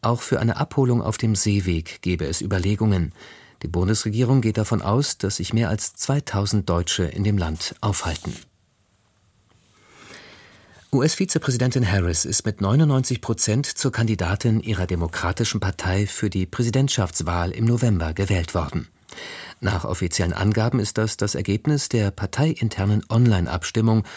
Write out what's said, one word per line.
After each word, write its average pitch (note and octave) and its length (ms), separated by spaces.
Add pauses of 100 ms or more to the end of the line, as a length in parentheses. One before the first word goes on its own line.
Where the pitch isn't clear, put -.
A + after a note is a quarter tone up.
Auch A#2 200
für - 200
eine A2+ 160
Abholung C3 440
auf - 160
dem A2 180
Seeweg F#2 640
gebe E2+ 240
es - 160
Überlegungen. G2 720 (480)
Die - 80
Bundesregierung A2 720
geht A2 160
davon A2 240
aus, A2+ 380
dass G2 180
sich - 160
mehr A2 160
als - 240
zweitausend G#2 760
Deutsche E2+ 340
in F2+ 200
dem G2+ 140
Land D#2+ 420
aufhalten. - 560 (2500)
U-S-Vizepräsidentin B2+ 1000
Harris F2 360
ist - 200
mit G#2+ 140
neunundneunzig C3 640
Prozent A2+ 460
zur - 260
Kandidatin A2 680
ihrer F#2 260
Demokratischen F2 760
Partei G2 460
für - 220
die F#2 160
Präsidentschaftswahl F#2+ 1040
im A2+ 120
November A2 500
gewählt F#2 400
worden. D#2+ 360 (720)
Nach F#2+ 240
offiziellen F2 480
Angaben A2 460
ist G2+ 180
das A2 180
das G#2+ 200
Ergebnis A#2+ 520
der G#2 240
parteiinternen G#2 960
Online-Abstimmung A2 960 (140)